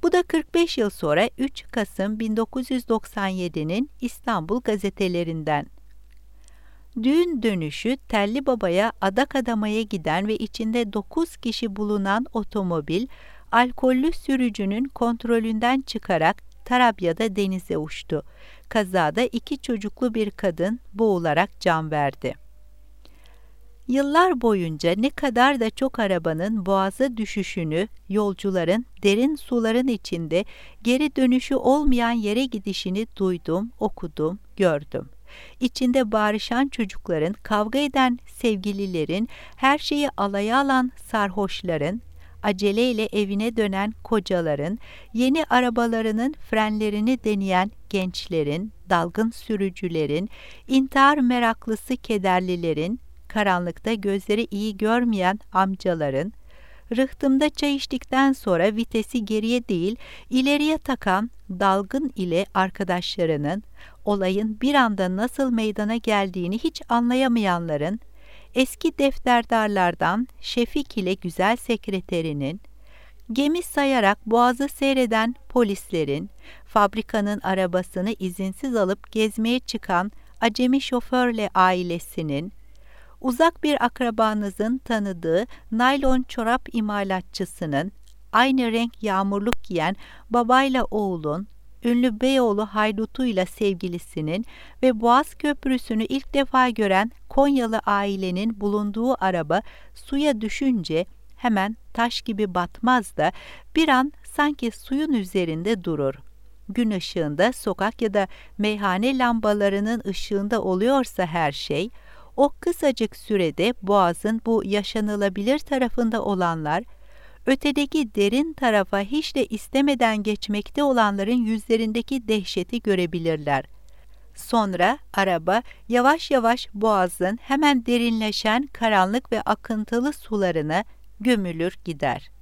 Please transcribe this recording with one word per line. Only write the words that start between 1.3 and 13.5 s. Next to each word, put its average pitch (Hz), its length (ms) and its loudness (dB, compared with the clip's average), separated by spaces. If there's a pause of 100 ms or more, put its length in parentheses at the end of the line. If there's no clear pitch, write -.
üç - 340 -6
Kasım 214 480 -4
bin 220 180 -2
dokuz 247 340 -4
yüz 254 160 -4
doksan 220 400 -2
yedinin 180 600 -4 (120)
İstanbul 226 600 -4
gazetelerinden. 170 1040 -2 (1400)
Düğün 302 400 2
dönüşü 202 540 0 (120)
Telli 220 360 0
Baba'ya 208 460 2 (100)
adak 202 340 0
adamaya 220 460 0
giden 170 460 -2
ve 214 80 0
içinde 220 580 -4
dokuz 320 440 -2
kişi 220 380 -4
bulunan 208 580 0
otomobil, 185 760 -2 (440)